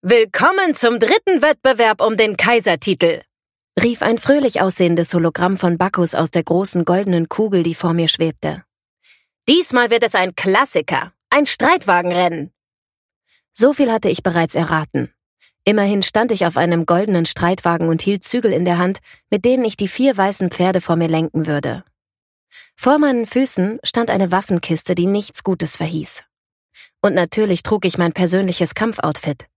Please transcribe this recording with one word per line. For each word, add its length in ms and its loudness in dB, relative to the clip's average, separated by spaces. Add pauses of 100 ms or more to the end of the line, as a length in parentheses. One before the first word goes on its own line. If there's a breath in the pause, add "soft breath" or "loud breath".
„Willkommen 720 2
zum 240 0
dritten 420 2
Wettbewerb 600 2
um 160 0
den 200 2
Kaisertitel“, 840 0 (580)
rief 220 0
ein 160 0
fröhlich 420 2
aussehendes 540 0
Hologramm 420 0
von 220 0
Bacchus 340 0
aus 160 0
der 140 -2
großen 420 0
goldenen 440 0
Kugel, 340 0
die 100 -2
vor 200 -4
mir 140 0
schwebte. 560 -4 (840 soft breath)
„Diesmal 420 2
wird 140 2
es 100 -2
ein 220 0
Klassiker, 760 0 (180)
ein 160 2
Streitwagenrennen.“ 1040 0 (1000)
So 220 4
viel 180 2
hatte 180 0
ich 120 -4
bereits 320 0
erraten. 580 -2 (520 soft breath)
Immerhin 400 2
stand 280 0
ich 140 0
auf 120 0
einem 280 2
goldenen 400 2
Streitwagen 640 -2
und 140 0
hielt 200 -2
Zügel 300 0
in 120 0
der 120 0
Hand, 220 -2 (320 soft breath)
mit 140 -2
denen 200 2
ich 120 -6
die 100 -4
vier 280 0
weißen 360 0
Pferde 280 0
vor 160 -2
mir 120 0
lenken 400 -2
würde. 360 -4 (920 loud breath)
Vor 240 2
meinen 260 2
Füßen 580 -2
stand 280 -2
eine 200 0
Waffenkiste, 640 -2
die 140 0
nichts 360 -4
Gutes 320 -4
verhieß. 480 -6 (760 loud breath)
Und 120 2
natürlich 480 0
trug 240 -2
ich 140 -2
mein 140 2
persönliches 600 -2
Kampfoutfit. 720 -6 (120)